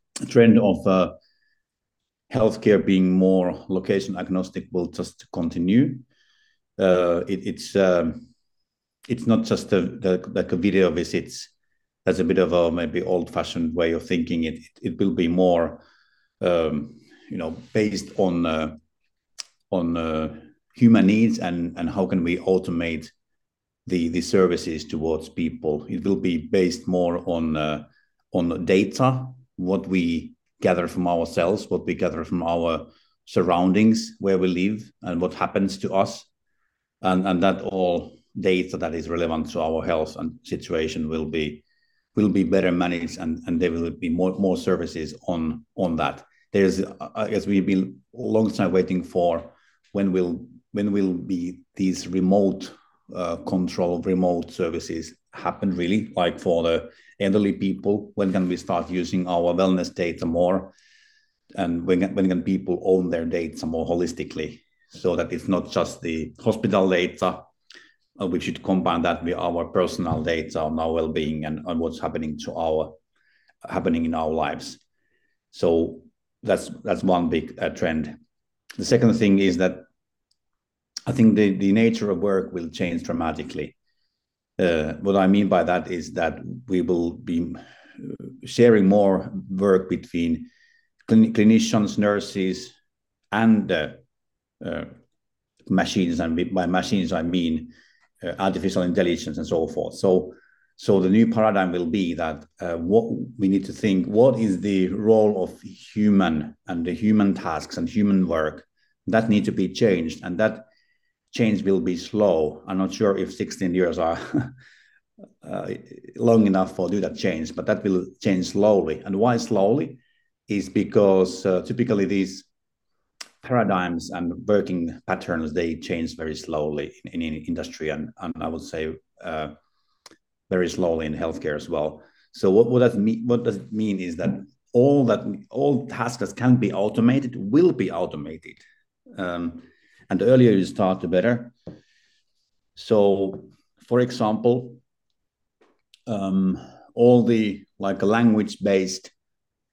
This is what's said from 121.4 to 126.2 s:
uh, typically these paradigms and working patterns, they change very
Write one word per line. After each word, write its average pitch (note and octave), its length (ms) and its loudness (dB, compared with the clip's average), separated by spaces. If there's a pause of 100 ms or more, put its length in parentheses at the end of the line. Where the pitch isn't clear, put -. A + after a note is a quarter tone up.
uh, F#2 160 2
typically G#2 440 0
these F#2+ 380 -2 (1000)
paradigms F#2 680 0
and F2 380 -8
working F2+ 600 0
patterns, E2+ 460 -4
they E2 220 -2
change E2 420 -6
very D#2+ 180 -8